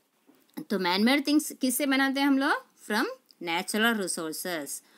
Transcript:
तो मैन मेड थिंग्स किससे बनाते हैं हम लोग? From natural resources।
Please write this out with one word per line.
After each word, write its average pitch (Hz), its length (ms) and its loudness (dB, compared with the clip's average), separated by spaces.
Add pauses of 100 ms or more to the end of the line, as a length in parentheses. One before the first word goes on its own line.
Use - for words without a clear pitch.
(720)
तो 202 80 0
मैन 185 260 2
मेड 277 220 4
थिंग्स 294 260 2
किससे 262 340 -2
बनाते 269 340 2
हैं 277 60 2
हम 277 120 4
लोग? 285 140 0 (340)
From 220 200 0 (420)
natural 208 520 0
resources। 165 680 -6 (300)